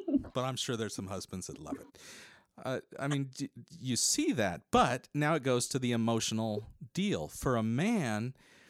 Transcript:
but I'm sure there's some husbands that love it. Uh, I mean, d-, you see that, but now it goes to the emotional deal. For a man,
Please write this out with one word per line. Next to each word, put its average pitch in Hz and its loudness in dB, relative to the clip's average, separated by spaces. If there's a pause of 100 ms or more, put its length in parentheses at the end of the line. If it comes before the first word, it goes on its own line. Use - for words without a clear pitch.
(320)
but 127 0
I'm 131 -2
sure 120 -2
there's 110 -2
some 98 -6
husbands 95 -6
that 135 -12
love 151 -8
it. - -20 (680)
Uh, 127 -2 (180)
I 139 -2
mean, 139 0
d-, - -6 (300)
you 123 0
see 302 2
that, 101 0
but 156 4
now 151 4
it 143 0
goes 123 2
to 135 -2
the 123 0
emotional 113 0 (260)
deal. 156 0
For - 0
a 113 2
man, 127 0 (360)